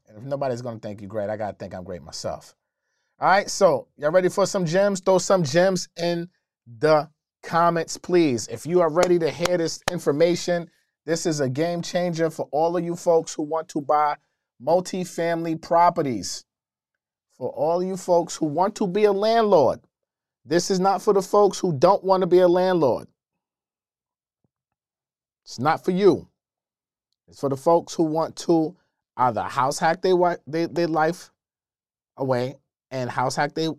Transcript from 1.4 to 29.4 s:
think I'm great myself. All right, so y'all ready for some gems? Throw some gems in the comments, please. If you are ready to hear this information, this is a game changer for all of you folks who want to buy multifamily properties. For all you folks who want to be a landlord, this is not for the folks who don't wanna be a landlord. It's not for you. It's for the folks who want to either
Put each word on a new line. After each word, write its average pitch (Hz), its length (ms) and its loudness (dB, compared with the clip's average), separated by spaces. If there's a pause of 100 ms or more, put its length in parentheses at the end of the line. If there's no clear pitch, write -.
think 98 160 -14
I'm 92 120 -14
great 87 180 -12
myself. - 540 -12 (640)
All 151 80 0
right, 196 200 2
so 160 380 2 (100)
y'all 147 140 -2
ready 185 180 2
for 190 180 0
some 185 200 -2
gems? 196 320 0
Throw 190 200 2
some 180 260 2
gems 180 520 0
in 170 320 -4 (520)
the 151 280 4 (360)
comments, 170 520 0
please. 156 520 0
If - 180 -12
you 175 140 2
are 165 100 2
ready 180 300 2
to 156 100 0
hear 175 260 -2
this 165 220 -4 (140)
information, 170 760 0 (380)
this 160 180 -2
is 160 140 -2
a 135 100 0
game 165 340 -4
changer 165 480 -4
for 156 200 -8
all 165 260 0
of 175 80 -4
you 170 120 -6
folks 165 360 0
who 156 120 -6
want 160 240 -6
to 151 120 -8
buy 147 360 0 (440)
multifamily 170 1040 -2
properties. 170 800 0 (840)
For - 200 -8
all 165 300 -2
you 185 160 -4
folks 170 380 0
who 160 120 -4
want 175 300 -2
to 208 120 -2
be 208 160 2
a 208 80 4
landlord, 202 640 4 (640)
this 156 240 0
is 190 120 0
not 185 200 2
for 208 120 2
the 190 100 2
folks 202 380 2
who 180 180 0
don't 180 240 4
wanna 185 240 2
be 180 140 4
a 180 80 6
landlord. 170 580 2 (2500)
It's - 160 -14
not 147 240 -2
for 190 80 0
you. 180 340 2 (1000)
It's - 100 -20
for 139 120 -4
the 135 60 -2
folks 170 380 0
who 170 80 0
want 156 340 -2
to 165 380 0 (420)
either 120 260 0